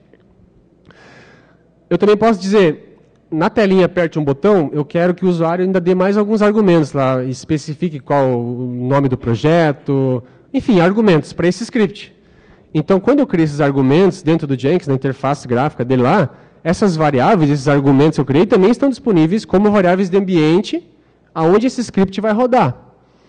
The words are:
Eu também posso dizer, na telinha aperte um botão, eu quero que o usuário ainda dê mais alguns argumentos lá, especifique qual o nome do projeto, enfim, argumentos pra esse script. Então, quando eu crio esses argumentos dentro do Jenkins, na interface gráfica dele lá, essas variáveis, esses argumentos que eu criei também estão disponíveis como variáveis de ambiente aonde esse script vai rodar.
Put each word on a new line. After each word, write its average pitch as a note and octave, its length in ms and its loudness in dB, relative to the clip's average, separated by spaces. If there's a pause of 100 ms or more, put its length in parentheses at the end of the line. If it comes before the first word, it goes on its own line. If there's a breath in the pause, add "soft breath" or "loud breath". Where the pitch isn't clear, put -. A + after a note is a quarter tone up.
(1900 soft breath)
Eu F3 100 0
também G#3 180 4
posso G#3+ 240 0
dizer, F#3+ 600 0 (300)
na E3+ 200 -2
telinha F#3+ 360 2
aperte E3+ 320 -2
um D#3 60 -2
botão, D3 480 0
eu D3 120 -4
quero F3 280 -2
que F3+ 120 -6
o F#3+ 40 2
usuário E3+ 360 -2
ainda F#3 160 0
dê F3 140 0
mais F#3 220 0
alguns G#3 240 0
argumentos G3+ 520 2
lá, C3 320 -2
especifique D3+ 760 -6
qual C3 400 0
o B2 500 -8
nome C#3 200 2
do A#2+ 100 -2
projeto, C3+ 1040 -2 (300 soft breath)
enfim, B3+ 260 0
argumentos F#3 540 2
pra E3+ 160 -2
esse F3+ 160 -4
script. - 500 -4 (580 soft breath)
Então, F#3 280 0
quando B3+ 180 0
eu C#4 80 2
crio E3 180 0
esses D3 160 -4
argumentos C#3+ 640 2
dentro D#3+ 240 -2
do C3+ 100 -4
Jenkins, D3 300 -2
na C#3 80 0
interface C3+ 540 -4
gráfica B2 360 -2
dele B2+ 180 0
lá, D3+ 280 0 (320 soft breath)
essas F#3 320 -2
variáveis, D#3 560 2
esses C#3 160 -2
argumentos C#3+ 500 2
que - 40 -2
eu C3+ 40 0
criei C#3+ 220 0
também G3 240 2
estão B3 180 0
disponíveis G3+ 560 0
como G#3 260 0
variáveis F#3+ 380 0
de E3+ 80 -2
ambiente F#3+ 720 0 (460 soft breath)
aonde F3+ 320 2
esse B3+ 140 -4
script F#3+ 400 -2
vai G#3+ 120 0
rodar. A3+ 440 0 (520 soft breath)